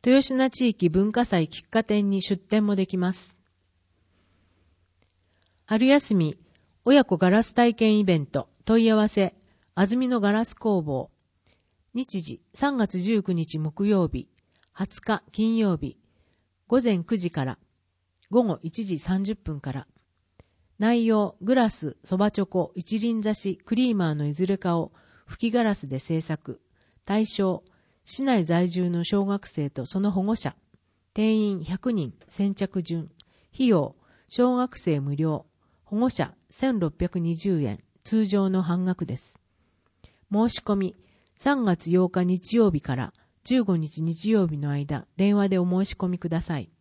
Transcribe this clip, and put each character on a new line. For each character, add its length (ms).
豊 320
科 140
地 200
域 200
文 220
化 140
祭 220
菊 220
花 140
展 260
に 120
出 200
展 240
も 100
で 120
き 100
ま 160
す。 240
春 200
休 300
み、 220
親 200
子 120
ガ 120
ラ 140
ス 100
体 220
験 240
イ 40
ベ 140
ン 80
ト、 240
問 180
い 60
合 60
わ 120
せ、 280
安 220
曇 100
野 120
ガ 120
ラ 120
ス 120
工 260
房。 300
日 280
時、 200
三 240
月 220
十 220
九 120
日 260
木 280
曜 200
日、 200
二 140
十 140
日 300
金 260
曜 200
日、 200
午 140
前 220
九 140
時 140
か 140
ら 140
午 120
後 200
一 220
時 120
三 280
十 100
分 240
か 140
ら。 140
内 260
容、 360
グ 120
ラ 160
ス、 360
そ 120
ば 140
チ 100
ョ 40
コ、 300
一 220
輪 220
挿 140
し、 320
ク 100
リ 160
ー 40
マ 160
ー 20
の 120
い 80
ず 140
れ 100
か 200
を 160
吹 260
き 20
ガ 100
ラ 120
ス 140
で 100
制 220
作。 400
対 200
象、 380
市 180
内 220
在 240
住 200
の 140
小 220
学 220
生 220
と 160
そ 140
の 120
保 120
護 120
者。 200
定 200
員 280
百 300
人、 220
先 260
着 260
順。 300
費 140
用、 300
小 260
学 220
生 240
無 160
料、 280
保 140
護 120
者 240
千 300
六 180
百 220
二 160
十 260
円、 220
通 200
常 240
の 140
半 220
額 200
で 120
す。 200
申 180
し 100
込 180
み、 180
三 300
月 260
八 160
日 160
日 320
曜 160
日 80
か 160
ら 180
十 200
五 120
日 260
日 300
曜 160
日 100
の 120
間、 360
電 180
話 140
で 80
お 80
申 180
し 120
込 120
み 100
く 120
だ 100
さ 200
い。 100